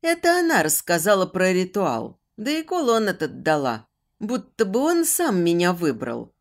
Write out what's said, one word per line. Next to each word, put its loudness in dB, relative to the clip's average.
Это 2
она 2
рассказала 2
про 0
ритуал, -2
да -6
и -4
кулон 0
этот -6
дала, -2
будто -4
бы -2
он 0
сам 0
меня 2
выбрал. -4